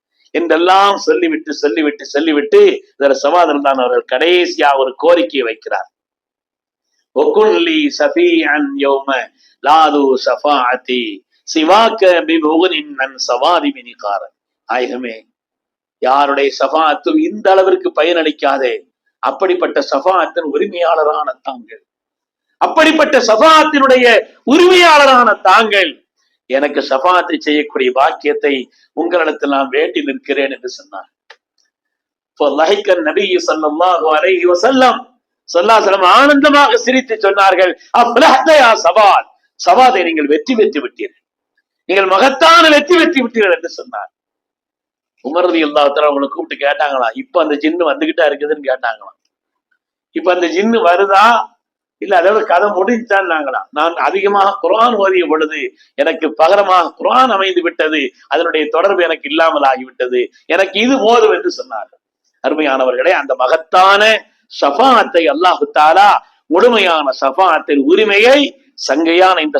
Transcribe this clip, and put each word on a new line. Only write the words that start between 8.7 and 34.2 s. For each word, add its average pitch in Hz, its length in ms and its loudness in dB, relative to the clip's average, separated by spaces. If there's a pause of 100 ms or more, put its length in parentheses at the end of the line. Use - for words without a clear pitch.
யௌம 139 300 -2 (560)
லாது 147 380 2 (220)
ஷஃபாஅத்தி 127 760 -2 (480)
சிவாக்க 196 540 2 (200)
பிமுகுனின் 160 680 -2 (120)
அன் 135 120 -10 (120)
சவாதி 143 500 0
மினிகார." 117 440 -10 (460)
நாயகமே, 123 480 -6 (840)
யாருடைய 139 560 0
ஷஃபாஅத்தும் 156 600 -2 (120)
இந்த 208 200 -10
அளவிற்கு 190 480 0
பயனளிக்காதே, 151 760 -2 (480)
அப்படிப்பட்ட - 560 -2 (120)
ஷஃபாஅத்தின் 165 640 -2
உரிமையாளரான 156 760 -2 (140)
தாங்கள், 113 400 -16 (800)
அப்படிப்பட்ட 311 580 2
ஷஃபாஅத்தினுடைய 277 880 4 (460)
உரிமையாளரான 302 760 4 (120)
தாங்கள், 196 520 2 (580)
எனக்கு 139 300 -2
ஷஃபாஅத்தை 170 580 0
செய்யக்கூடிய 147 540 -2
பாக்கியத்தை 147 640 -2 (420)
உங்களிடத்தில் 156 580 -4
நான் 135 220 -2
வேண்டி 165 320 -2
நிற்கிறேன் 135 480 -6
என்று 123 220 -14
சொன்னார். 95 300 -20 (1300)
فضحك 160 460 0 (120)
النبي 170 320 -4 (180)
صلى 156 240 -4
الله 175 280 0 (160)
عليه 180 260 0 (100)